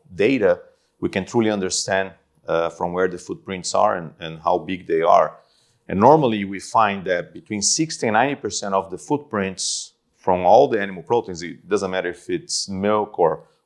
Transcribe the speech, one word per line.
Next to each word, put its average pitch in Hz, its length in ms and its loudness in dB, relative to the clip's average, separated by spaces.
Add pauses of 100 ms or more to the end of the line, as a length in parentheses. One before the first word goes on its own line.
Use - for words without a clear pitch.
(120)
data, 98 480 2 (380)
we 113 120 -2
can 95 160 -4
truly 113 240 0
understand, 95 640 -2 (360)
uh, 82 220 0
from 87 240 -4
where 92 120 2
the 90 120 -4
footprints 90 560 -10
are 101 220 4
and, 85 220 -10
and 80 220 -12
how 87 180 0
big 90 280 -8
they 82 160 0
are. 85 340 2 (520)
And 90 120 -2
normally 120 460 6
we 98 120 -8
find 98 460 0
that 87 300 -4
between 101 280 -8
sixty 160 440 -2
and 107 80 0
ninety 131 220 2
percent 101 380 -6
of 95 160 0
the 90 80 -12
footprints - 960 -6 (240)
from 90 280 -2
all 117 240 8
the 117 100 0
animal 98 240 -6
proteins, 95 400 -4
it 82 240 -12
doesn't 95 240 -2
matter 90 200 -2
if - 180 -14
it's - 400 -6
milk 101 500 -2
or, 80 300 2 (180)